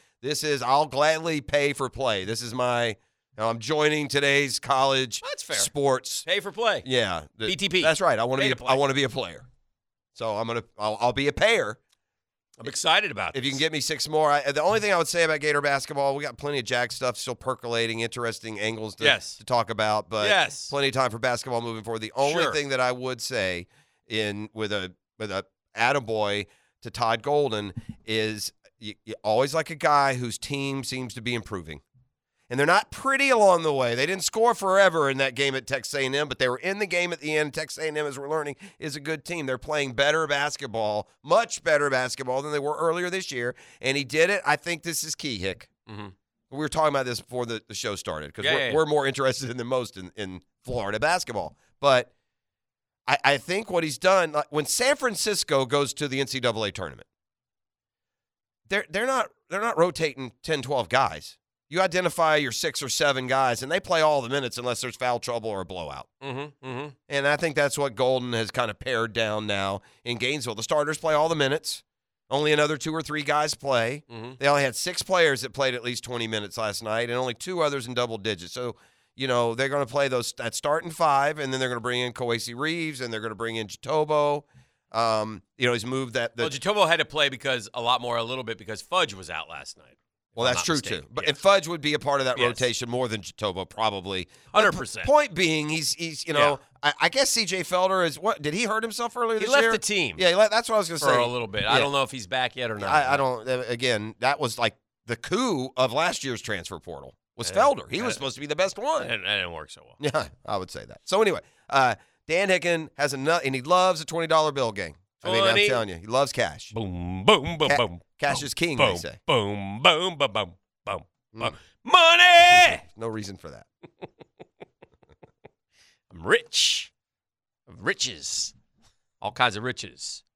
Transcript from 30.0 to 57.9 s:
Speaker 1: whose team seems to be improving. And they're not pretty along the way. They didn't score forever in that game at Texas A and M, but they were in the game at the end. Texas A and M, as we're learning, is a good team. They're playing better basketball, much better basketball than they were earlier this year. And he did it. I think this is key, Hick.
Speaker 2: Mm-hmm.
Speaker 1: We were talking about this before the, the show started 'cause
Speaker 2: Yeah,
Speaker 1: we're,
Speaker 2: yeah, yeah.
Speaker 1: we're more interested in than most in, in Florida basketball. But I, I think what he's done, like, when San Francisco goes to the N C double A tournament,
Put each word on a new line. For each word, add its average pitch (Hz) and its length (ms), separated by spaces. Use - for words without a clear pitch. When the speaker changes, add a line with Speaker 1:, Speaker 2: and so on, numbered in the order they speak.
Speaker 1:
whose 123 220
team 139 460
seems 127 300
to 120 80
be 120 140
improving. 85 440
And 131 80
they're 196 60
not 180 240
pretty 269 400
along 196 320
the 156 100
way. 123 220
They 131 140
didn't 185 160
score 226 320
forever 185 520
in 135 120
that 135 160
game 139 180
at 131 140
Texas 131 260
A 139 100
and 135 120
M, 147 120
but 131 120
they 131 100
were 123 80
in 190 220
the 208 80
game 175 260
at 160 60
the 151 180
end. 151 160
Texas 156 240
A 156 100
and 151 80
M, 151 120
as 135 100
we're 139 100
learning, 147 280
is 156 160
a 151 40
good 151 240
team. 165 220
They're 127 140
playing 143 340
better 151 320
basketball, 117 840
much 196 400
better 147 280
basketball 127 500
than 151 100
they 147 60
were 147 180
earlier 170 360
this 185 200
year. 123 220
And 135 160
he 143 60
did 156 280
it. 202 160
I 147 80
think 170 260
this 165 220
is 156 100
key, 127 240
Hick. 92 320
Speaker 2:
Mm-hmm. 104 200
Speaker 1:
We 135 80
were 151 120
talking 156 200
about 135 160
this 117 160
before 123 240
the, 113 220
the 104 80
show 104 200
started 78 380
'cause 110 120
Speaker 2:
Yeah, 156 100
Speaker 1:
we're, 147 60
Speaker 2:
yeah, 127 80
yeah. 117 40
Speaker 1:
we're 156 140
more 147 180
interested 131 460
in 123 60
than 120 100
most 127 280
in, 90 200
in 92 260
Florida 107 340
basketball. 123 560
But 131 360
I, 131 160
I 139 140
think 190 320
what 175 140
he's 143 160
done, 185 320
like, 151 180
when 147 160
San 269 300
Francisco 185 720
goes 143 260
to 147 140
the 135 120
N 139 60
C 131 140
double 113 240
A 98 80
tournament, 69 340